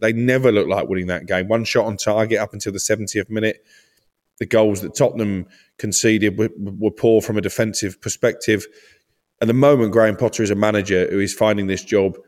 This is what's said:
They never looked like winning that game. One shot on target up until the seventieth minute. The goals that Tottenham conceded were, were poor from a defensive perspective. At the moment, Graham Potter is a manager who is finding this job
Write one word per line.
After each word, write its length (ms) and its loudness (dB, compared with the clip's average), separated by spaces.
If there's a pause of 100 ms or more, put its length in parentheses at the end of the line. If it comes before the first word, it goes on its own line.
They 140 0
never 360 2
looked 200 2
like 180 -2
winning 200 -4
that 180 -6
game. 200 -2
One 180 0
shot 200 0
on 140 -6
target 400 0
up 160 -6
until 180 -8
the 80 -8
seventieth 480 -4
minute. 360 -4 (720)
The 80 -6
goals 360 2
that 120 -10
Tottenham 520 0 (320)
conceded 600 0
were, 180 0
were 360 -4
poor 280 4
from 160 -2
a 40 -2
defensive 600 -4
perspective. 680 -2 (760)
At 80 0
the 40 4
moment, 380 4
Graham 260 4
Potter 280 -2
is 60 0
a 40 0
manager 560 0
who 80 -2
is 160 -2
finding 320 0
this 160 -4
job 340 0 (100)